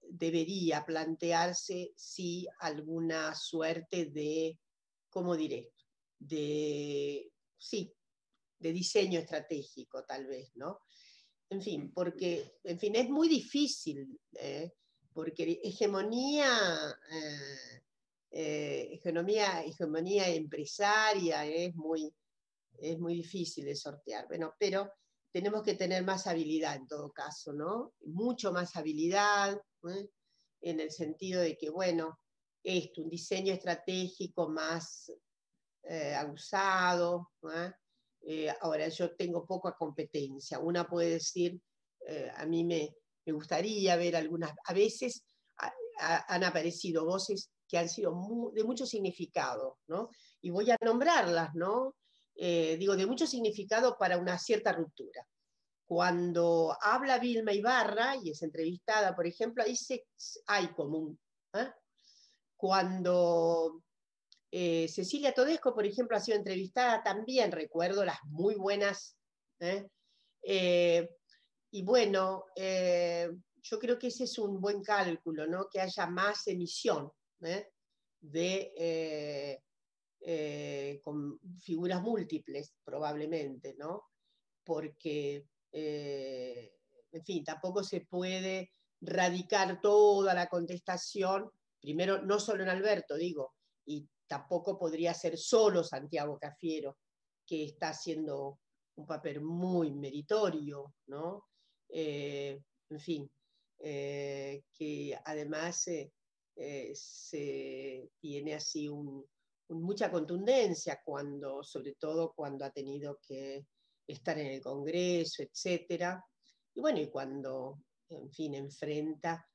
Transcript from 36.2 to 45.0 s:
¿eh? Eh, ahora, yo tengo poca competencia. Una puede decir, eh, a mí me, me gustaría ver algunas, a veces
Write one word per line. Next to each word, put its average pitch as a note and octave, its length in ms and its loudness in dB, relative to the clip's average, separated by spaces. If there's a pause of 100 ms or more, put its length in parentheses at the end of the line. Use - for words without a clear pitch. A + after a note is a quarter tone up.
¿eh? F3 180 -4 (540)
Eh, D#3 240 -2 (120)
ahora, D#3 260 2
yo E3+ 280 -2
tengo E3+ 300 -2
poca F3+ 300 -4
competencia. C#3+ 800 -6
Una E3+ 300 0
puede E3+ 220 2
decir, F3 500 0 (480)
eh, C#3 260 -6
a - 120 -6
mí E3 180 2
me, D#3+ 320 0 (300)
me D#3+ 80 -2
gustaría F3+ 640 2
ver E3+ 180 2
algunas, D#3+ 380 0 (100)
a F3+ 100 -4
veces A3 520 2 (320)